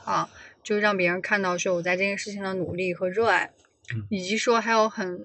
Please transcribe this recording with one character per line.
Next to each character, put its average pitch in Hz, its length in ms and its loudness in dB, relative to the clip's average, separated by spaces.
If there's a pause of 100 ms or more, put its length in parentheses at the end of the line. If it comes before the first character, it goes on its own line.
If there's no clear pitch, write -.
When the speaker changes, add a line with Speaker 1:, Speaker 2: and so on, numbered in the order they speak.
Speaker 1:
啊， 175 260 -2 (320)
就 208 160 0
让 208 180 2
别 180 120 2
人 180 140 0
看 208 180 0
到 180 160 0
说 180 200 0
我 170 60 -2
在 180 140 0
这 185 60 -2
件 202 160 0
事 202 140 -10
情 202 100 -8
的 190 120 -4
努 170 200 -4
力 180 200 -2
和 185 140 -2
热 214 200 2
爱。 226 240 2 (420)
Speaker 2:
嗯。 107 160 -6
Speaker 1:
以 196 100 -2
及 190 160 -2
说 226 240 4
还 220 120 -2
有 220 160 4
很， 190 360 -6